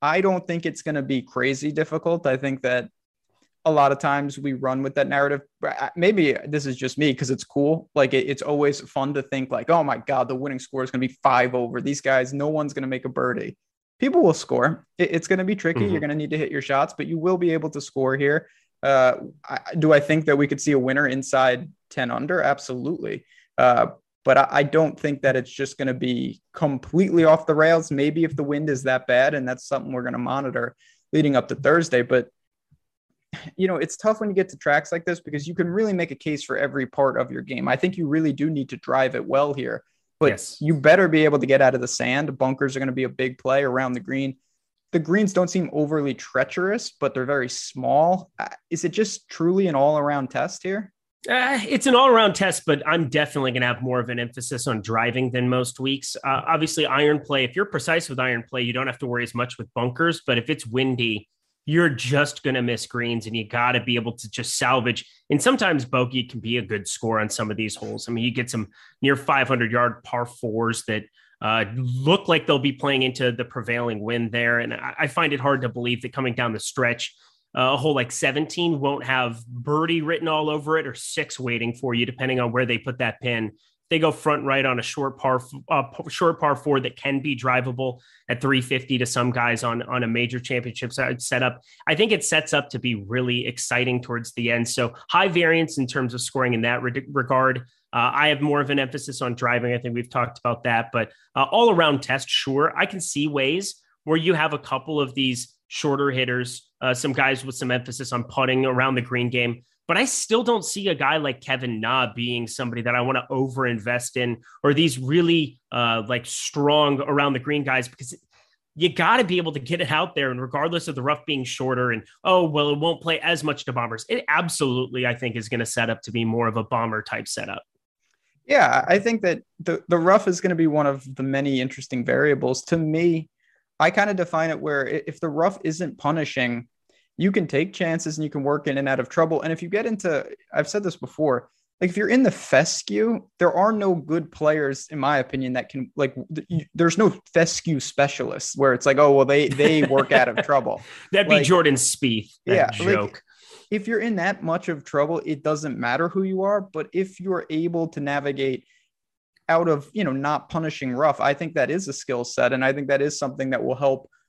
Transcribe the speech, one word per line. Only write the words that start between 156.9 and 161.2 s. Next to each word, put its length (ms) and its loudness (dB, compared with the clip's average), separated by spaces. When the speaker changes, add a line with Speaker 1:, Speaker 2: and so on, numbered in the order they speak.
Speaker 1:
if 260 -4
you're 320 -4
able 380 -2
to 120 -8
navigate 640 -2
out 200 4
of, 240 0
you 120 -2
know, 80 0
not 380 -2
punishing 420 -4
rough, 280 2